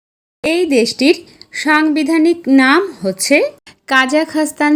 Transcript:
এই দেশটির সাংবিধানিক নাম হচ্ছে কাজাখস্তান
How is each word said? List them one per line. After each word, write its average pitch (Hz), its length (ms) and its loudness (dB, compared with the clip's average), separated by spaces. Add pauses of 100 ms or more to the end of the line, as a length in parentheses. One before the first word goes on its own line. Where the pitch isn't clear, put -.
(440)
এই 330 220 -2
দেশটির 269 500 0 (380)
সাংবিধানিক 311 840 0 (140)
নাম 269 280 4 (180)
হচ্ছে 196 380 -2 (520)
কাজাখস্তান 294 880 -2